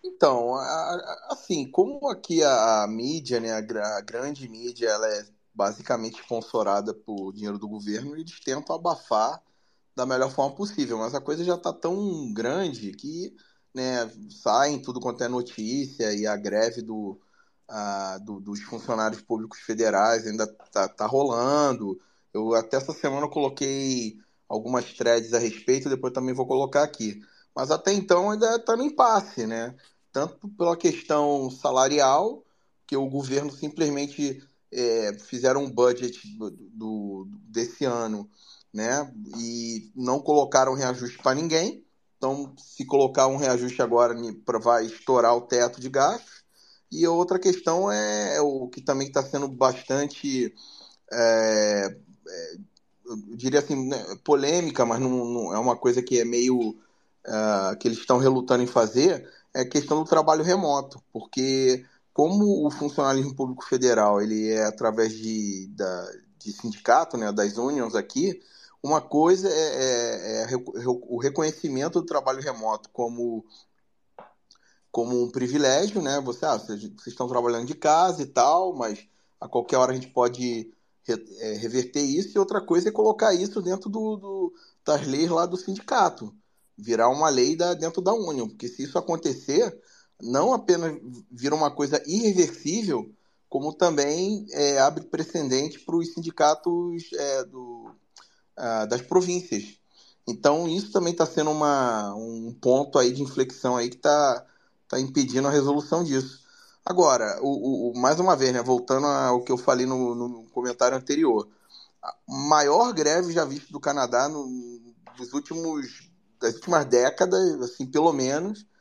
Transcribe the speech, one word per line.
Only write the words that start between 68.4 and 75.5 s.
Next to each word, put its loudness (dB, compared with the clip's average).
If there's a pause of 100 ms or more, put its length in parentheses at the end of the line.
uma 0
coisa 4
é, 0
é, -2
é -2
reco-, -6
re-, -6
o -2
reconhecimento -2
do -6
trabalho -2
remoto -6
como, -4 (1500)
como 0
um 0
privilégio, 2